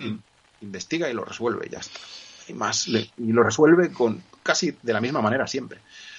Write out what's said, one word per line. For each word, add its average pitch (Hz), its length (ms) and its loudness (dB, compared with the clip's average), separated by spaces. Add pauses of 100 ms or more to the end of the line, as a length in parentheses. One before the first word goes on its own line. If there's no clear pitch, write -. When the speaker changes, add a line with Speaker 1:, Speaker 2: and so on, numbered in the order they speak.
Speaker 1:
Hmm. - 40 -10
Speaker 2:
in-, 110 180 -6 (400)
investiga 123 460 -6
y 123 60 -4
lo 104 100 -4
resuelve - 440 -4
y - 20 -10
ya - 80 -10
está. - 220 -14 (480)
Y - 60 -12
más, 107 340 -2
le-, - 300 0
y 113 140 -2
lo 117 120 8
resuelve 151 480 6
con 113 320 0 (180)
casi 160 400 0
de 117 100 -2
la 107 80 2
misma 131 220 -2
manera 117 240 0
siempre. - 340 -8 (380)